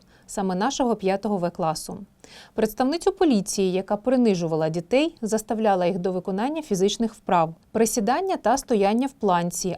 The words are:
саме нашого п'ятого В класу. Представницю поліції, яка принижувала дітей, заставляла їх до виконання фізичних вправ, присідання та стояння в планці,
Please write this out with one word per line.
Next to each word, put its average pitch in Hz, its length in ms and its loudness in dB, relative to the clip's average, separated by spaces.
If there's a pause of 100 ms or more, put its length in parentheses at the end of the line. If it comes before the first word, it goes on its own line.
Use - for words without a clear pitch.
(280)
саме 190 280 -4
нашого 240 400 0
п'ятого 196 420 -2
В 175 120 -2
класу. 170 480 -4 (560)
Представницю 262 580 0
поліції, 208 600 2
яка 196 260 -2
принижувала 190 720 2
дітей, 247 520 0
заставляла 214 640 0
їх 180 140 0
до 185 120 -2
виконання 208 500 -4
фізичних 202 520 0
вправ, 165 400 0 (180)
присідання 247 680 0
та 233 200 2
стояння 220 500 0
в - 40 -16
планці, 175 680 0